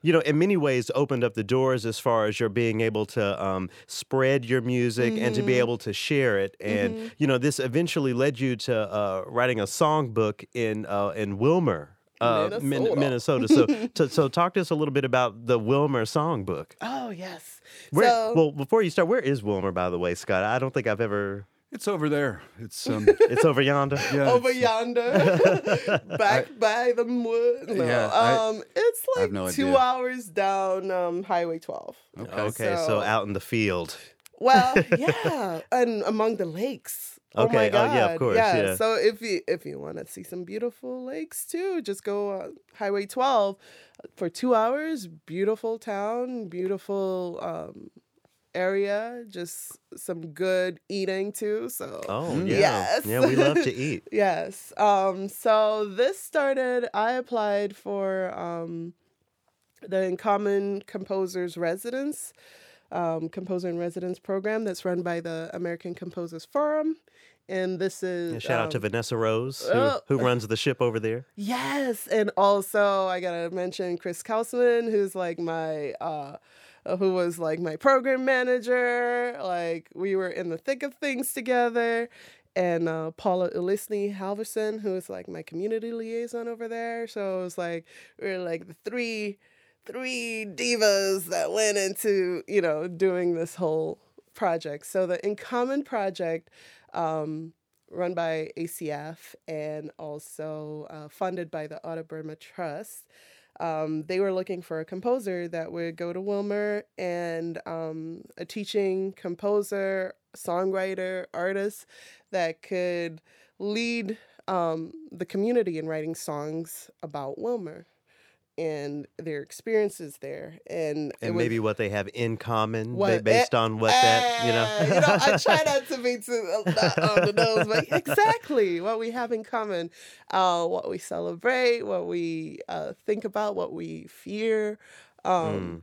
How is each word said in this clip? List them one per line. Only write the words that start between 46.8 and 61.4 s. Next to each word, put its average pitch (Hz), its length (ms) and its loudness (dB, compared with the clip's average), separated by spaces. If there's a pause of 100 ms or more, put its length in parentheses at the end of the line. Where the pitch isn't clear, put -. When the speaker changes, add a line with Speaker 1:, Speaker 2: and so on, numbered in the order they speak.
Speaker 2:
um, - 480 -8 (640)
area, 202 760 -2
just 175 480 -12 (180)
some 170 320 -8
good 185 520 0 (100)
eating 190 420 -2
too, 220 380 -4
so - 400 -8
Speaker 1:
Oh, 139 220 -2
Speaker 3:
Mm. 165 180 0
Speaker 1:
yeah. - 80 4
Speaker 2:
Yes. 117 480 4
Speaker 1:
Yeah, 110 220 2
we 381 80 6
love 302 260 6
to 135 120 2
Speaker 2:
<laughs> 131 140 -2
Speaker 1:
eat. 123 240 -4
Speaker 2:
Yes. 190 640 0
Um, 196 520 4
so 214 560 4
this 233 340 0
started, 262 760 0
I 220 180 2
applied 208 640 0
for, 190 600 -2
um, 170 580 -8 (920)
the 190 160 0
In 180 140 -2
Common 202 720 0
Composers 185 680 -4